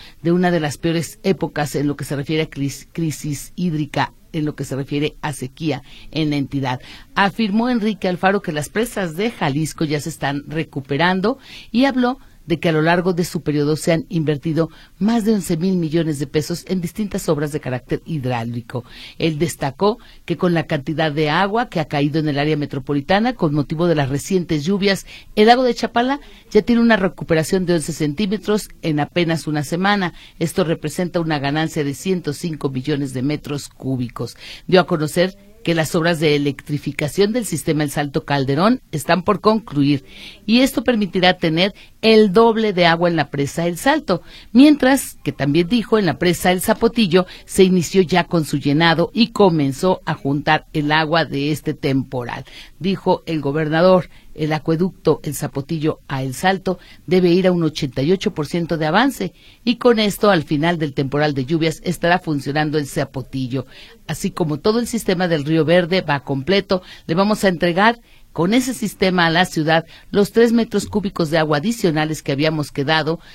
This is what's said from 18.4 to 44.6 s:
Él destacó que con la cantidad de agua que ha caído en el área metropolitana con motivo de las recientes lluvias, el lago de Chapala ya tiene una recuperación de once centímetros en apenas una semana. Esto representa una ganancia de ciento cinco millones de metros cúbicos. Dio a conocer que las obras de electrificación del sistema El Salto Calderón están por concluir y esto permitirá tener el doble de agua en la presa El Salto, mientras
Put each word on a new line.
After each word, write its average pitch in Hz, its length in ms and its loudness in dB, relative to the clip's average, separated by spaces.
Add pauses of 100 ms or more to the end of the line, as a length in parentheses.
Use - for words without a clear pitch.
Él 156 180 -2
destacó 156 600 -2 (260)
que 170 100 -4
con 180 200 0
la 156 100 0
cantidad 156 460 -2
de 151 180 0
agua 202 400 0
que 185 100 -4
ha 151 60 -2
caído 147 340 0
en 151 80 0
el 143 120 0
área 151 180 0
metropolitana 147 800 -2
con 156 180 0
motivo 156 320 -2
de 170 80 2
las 139 160 0
recientes 151 560 -2
lluvias, 196 400 0 (300)
el 214 100 4
lago 247 160 6
de 240 140 0
Chapala 254 460 -2 (280)
ya 214 140 4
tiene 233 180 2
una 233 140 6
recuperación 180 720 0
de 175 80 2
once 156 180 -4
centímetros 208 760 -2 (120)
en 156 180 0
apenas 160 460 -2
una 151 180 -2
semana. 190 520 -2 (240)
Esto 170 240 -2
representa 165 560 -2
una 160 180 -2
ganancia 151 460 -2
de 139 100 -2
ciento 175 400 -4
cinco 147 380 -6
millones 135 420 -4
de 127 80 -4
metros 143 480 -6
cúbicos. 123 680 -6 (280)
Dio 175 160 6
a 175 60 -6
conocer 175 500 0 (260)
que 170 120 0
las 160 180 0
obras 165 280 0
de 147 160 4
electrificación 147 960 -2
del 240 120 -2
sistema 151 380 -2
El 143 80 -2
Salto 143 320 -4
Calderón 143 580 0 (120)
están 170 300 0
por 196 180 0
concluir 147 640 2 (400)
y 233 160 4
esto 262 240 0
permitirá 185 520 2
tener 175 360 0 (280)
el 220 300 6
doble 220 400 4
de 175 140 2
agua 170 240 4
en 170 80 0
la 143 120 -2
presa 143 380 -2
El 175 100 -4
Salto, 269 440 0 (320)
mientras 269 680 6